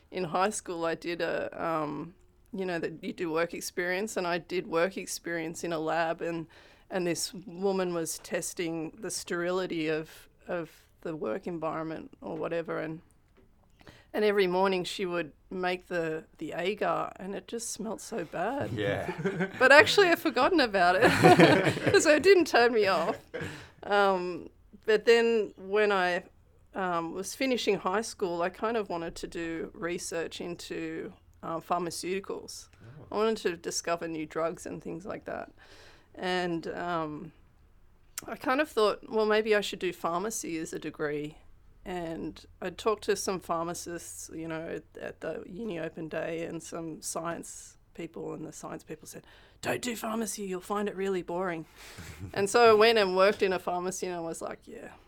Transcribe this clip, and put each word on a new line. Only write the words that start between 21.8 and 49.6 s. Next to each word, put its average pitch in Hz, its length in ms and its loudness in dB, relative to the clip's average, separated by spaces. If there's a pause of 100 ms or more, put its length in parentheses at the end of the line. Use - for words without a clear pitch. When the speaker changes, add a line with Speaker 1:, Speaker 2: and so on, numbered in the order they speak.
Speaker 1:
so 311 120 8
it 294 80 6
didn't 359 240 8
turn 240 260 4
me 214 140 4
off. 185 300 2 (640)
Um, 185 640 2 (380)
but 214 180 4
then 233 540 6
when 208 340 4
I, 180 300 4 (520)
um, 170 380 -2
was 190 220 -8
finishing 247 420 2
high 190 240 0
school, 175 420 -2
I 180 60 2
kind 220 280 -2
of 208 120 -2
wanted 175 280 -6
to - 100 -10
do 165 480 -6
research 175 640 -6
into, 170 720 -8 (300)
uh, 165 180 -6
pharmaceuticals. 175 1120 -6
Speaker 3:
Oh. - 400 -20
Speaker 1:
I - 60 -6
wanted 220 200 2
to 175 180 -2
discover 170 520 -4
new 160 180 -6
drugs 165 400 -4
and 170 160 -8
things 170 240 -10
like - 200 -10
that. - 240 -8 (640)
And, 180 540 -2
um, 160 640 -6 (920)
I 262 100 -10
kind 262 260 0
of 302 60 -2
thought, - 420 2
"Well, 220 160 2
maybe 214 280 4
I 208 60 6
should 202 180 -4
do 180 140 -2
pharmacy 175 640 -4
as 160 140 -6
a - 60 -6
degree." 151 580 -6 (480)
And 170 600 -8 (160)
I 185 100 -6
talked 208 340 -2
to 208 100 2
some 190 240 -2
pharmacists, 170 960 -6
you 160 140 -8
know, 160 320 -8 (160)
at, - 40 -16
at - 200 -10
the - 260 -8
Uni 190 320 -8
Open 160 300 -8
Day 165 380 -6
and 165 160 -8
some 165 400 -10
science - 720 -8 (180)
people, 160 400 -10
and 156 100 -10
the 151 80 -12
science 156 300 -12
people - 240 -14
said, - 160 -16 (380)